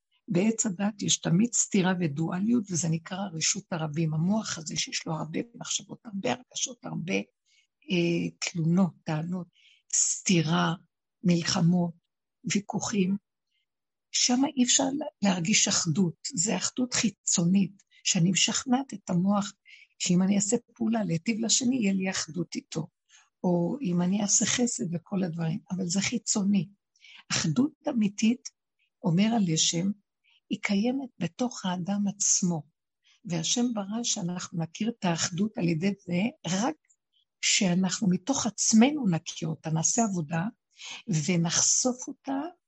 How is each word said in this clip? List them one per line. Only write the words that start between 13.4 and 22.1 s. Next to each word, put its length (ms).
שם 300
אי 60
אפשר 200
לה-, 460
להרגיש 380
אחדות, 480
זה 240
אחדות 360
חיצונית, 880
שאני 280
משכנעת 640
את 160
המוח, 440
שאם 220
אני 140
אעשה 220
פעולה 300
להיטיב 360
לשני, 360
יהיה 180
לי 160
אחדות 460